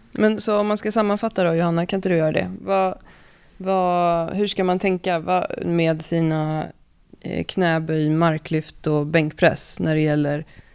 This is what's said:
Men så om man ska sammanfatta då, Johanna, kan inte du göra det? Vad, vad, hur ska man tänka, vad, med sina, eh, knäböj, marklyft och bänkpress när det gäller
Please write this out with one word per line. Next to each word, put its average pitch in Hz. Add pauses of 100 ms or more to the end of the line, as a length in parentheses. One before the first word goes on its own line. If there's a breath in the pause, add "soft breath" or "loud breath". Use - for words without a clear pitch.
(120)
Men 214
så 208
om 208
man 208
ska 214
sammanfatta 208
då, 165
Johanna, 170
kan 196
inte 190
du 175
göra 156
det? 185 (100)
Vad, 190 (600 soft breath)
vad, 175
hur 202
ska 196
man 185
tänka, 180
vad, 180
med 165
sina, 156 (560)
eh, 170
knäböj, 160
marklyft 156
och 151
bänkpress 156
när 160
det 156
gäller 147 (300 soft breath)